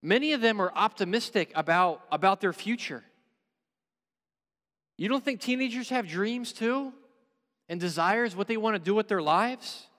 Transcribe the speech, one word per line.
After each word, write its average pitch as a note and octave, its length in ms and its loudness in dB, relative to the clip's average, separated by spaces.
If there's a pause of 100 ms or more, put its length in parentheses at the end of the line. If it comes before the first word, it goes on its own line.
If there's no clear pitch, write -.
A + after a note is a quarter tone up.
Many C4 320 2
of B3 80 -2
them A3 180 4
are F3+ 140 0
optimistic G3+ 800 0
about, E3 480 2 (100)
about F#3+ 300 2
their F#3+ 100 0
future. F#3+ 500 -6 (2000)
You F#3 100 -4
don't C4 160 0
think B3+ 160 -4
teenagers B3+ 480 -2
have B3+ 180 -2
dreams A3 460 -4
too? B3+ 400 -2 (800)
And F3 100 -6
desires, F3+ 560 0
what G3 100 -2
they A3+ 120 -2
want G#3+ 180 0
to - 20 -2
do F3 160 0
with G#3+ 140 0
their F#3+ 140 0
lives? G3+ 680 0 (100)